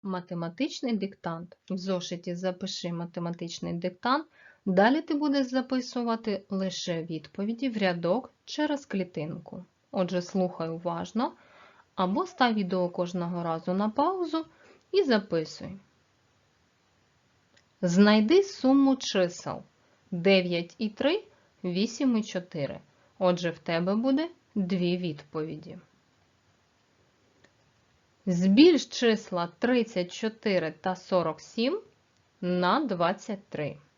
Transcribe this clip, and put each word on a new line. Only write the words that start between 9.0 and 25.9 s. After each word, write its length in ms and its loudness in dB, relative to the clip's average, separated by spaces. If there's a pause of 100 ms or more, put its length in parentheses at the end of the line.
Отже, 300 0
слухай 480 -2
уважно 640 -4 (600)
або 300 0
став 280 2
відео 360 0
кожного 540 -4
разу 300 -2
на 160 0
паузу 560 -2 (460)
і 120 4
записуй. 760 -2 (2000)
Знайди 640 6
суму 520 4
чисел 680 -2 (500)
дев'ять 680 2
і 120 -2
три, 340 0 (400)
вісім 540 0
і 60 0
чотири. 560 -8 (400)
Отже, 300 2
в 100 -10
тебе 360 0
буде 340 0 (260)
дві 420 0
відповіді. 800 -8 (2500)